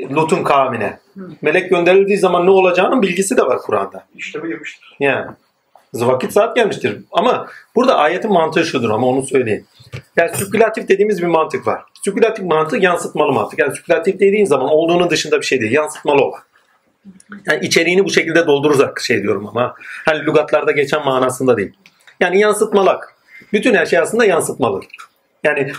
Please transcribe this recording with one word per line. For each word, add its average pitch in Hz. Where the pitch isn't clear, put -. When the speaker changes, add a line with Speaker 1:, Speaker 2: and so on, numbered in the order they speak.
Speaker 1:
Lut'un 156
kavmine. 127
Speaker 2:
Hı. 180
Speaker 1:
Melek 180
gönderildiği 185
zaman 175
ne 196
olacağının 190
bilgisi 180
de 226
var 123
Kur'an'da. -
Speaker 3:
İşlemi -
girmiştir. -
Speaker 1:
Yani. 131
Vakit 123
saat 220
gelmiştir. 180
Ama 208
burada 220
ayetin 180
mantığı 165
şudur 117
ama 113
onu 135
söyleyeyim. 120
Yani 170
spekülatif 214
dediğimiz 196
bir 175
mantık 160
var. 101
Spekülatif 202
mantık 156
yansıtmalı 165
mantık. 110
Yani 143
spekülatif 170
dediğin 202
zaman 139
olduğunun 165
dışında 151
bir -
şey 131
değil. 110
Yansıtmalı 143
olan. -
Yani 170
içeriğini 180
bu 170
şekilde 165
dolduracak 143
şey 110
diyorum 104
ama. 117
Hani 151
lügatlarda 147
geçen 143
manasında 127
değil. 95
Yani 185
yansıtmalı 208
akıl. -
Bütün 214
her 165
şey 180
aslında 214
yansıtmalı. 139
Yani 143